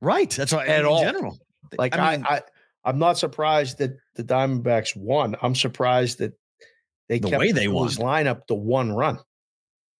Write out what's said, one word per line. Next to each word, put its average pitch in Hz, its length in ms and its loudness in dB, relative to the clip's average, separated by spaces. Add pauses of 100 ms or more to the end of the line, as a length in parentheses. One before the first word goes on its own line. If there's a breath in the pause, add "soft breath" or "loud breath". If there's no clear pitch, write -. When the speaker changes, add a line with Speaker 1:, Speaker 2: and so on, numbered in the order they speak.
Speaker 1:
Right. 285 280 2
That's - 240 -2
why, 147 140 -2
Speaker 2:
at 156 120 4
Speaker 1:
in 147 60 2
Speaker 2:
all. 156 180 4
Speaker 1:
general. - 340 -4 (400)
Speaker 2:
Like, 127 200 0
Speaker 1:
I 156 160 2
Speaker 2:
I, 147 40 -2
Speaker 1:
mean, 131 100 -8
Speaker 2:
I, 143 140 0 (440 soft breath)
I'm 131 120 0
not 170 200 2
surprised 151 600 0
that 131 180 -2 (180)
the 123 80 -8
Diamondbacks 123 720 0
won. 110 460 -2
I'm 123 120 0
surprised 127 640 0
that 113 120 -4 (800 soft breath)
they 117 100 0
Speaker 1:
The 104 120 -2
Speaker 2:
kept 139 100 0
Speaker 1:
way 175 100 2
Speaker 2:
the 156 80 0
Speaker 1:
they 101 60 0
Speaker 2:
Phillies 101 340 0
Speaker 1:
won. 143 260 0
Speaker 2:
lineup 127 220 -2
to 117 80 0
one 113 380 0
run. 135 260 -2 (800)